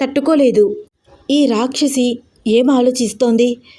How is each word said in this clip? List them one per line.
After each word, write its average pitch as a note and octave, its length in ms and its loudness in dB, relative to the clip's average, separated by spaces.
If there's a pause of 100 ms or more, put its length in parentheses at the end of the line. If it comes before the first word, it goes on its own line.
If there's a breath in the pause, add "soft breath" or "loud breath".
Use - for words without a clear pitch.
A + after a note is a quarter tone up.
తట్టుకోలేదు. C4+ 840 0 (480)
ఈ C#4+ 140 2
రాక్షసి B3 760 -2 (280)
ఏం A#3+ 220 2
ఆలోచిస్తోంది? B3 880 0 (220 soft breath)